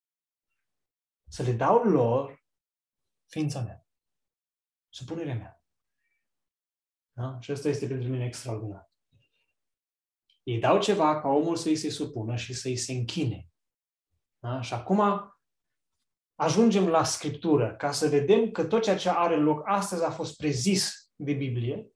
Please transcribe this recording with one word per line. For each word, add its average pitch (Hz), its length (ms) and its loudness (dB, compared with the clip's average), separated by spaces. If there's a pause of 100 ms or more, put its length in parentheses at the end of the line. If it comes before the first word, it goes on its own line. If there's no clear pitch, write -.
(1300)
Să - 140 -8
le 123 80 0
dau 147 320 4
lor 135 640 2 (840)
ființa 143 320 -6
mea. 95 260 -12 (1000)
Supunerea 151 460 -8
mea. - 280 -12 (1500)
Da? 127 280 -8
Și - 120 -8
asta 143 160 -4
este 135 200 -2
pentru 123 220 -4
mine 127 160 -2
extraordinar. 110 680 -8 (1500)
Ei 117 160 -2
dau 147 200 4
ceva 156 420 2
ca 147 60 -4
omul 151 280 2
să-i 156 200 0
se 151 140 -4
supună 123 460 -6
și 117 180 -8
să-i 123 240 -4
se - 140 -6
închine. 123 580 -4 (880)
Da? 123 220 -6
Și 117 120 -10
acum 185 280 0 (1300)
ajungem 185 520 4
la 160 160 4
Scriptură, 147 720 0
ca 143 160 -4
să 151 180 0
vedem 185 420 4
că 165 140 -2
tot 220 180 2
ceea 202 140 2
ce 180 120 -2
are 170 260 2
loc 151 320 2
astăzi 190 360 0
a 156 80 0
fost - 260 -8
prezis 151 800 0
de 143 180 -4
Biblie 135 640 -4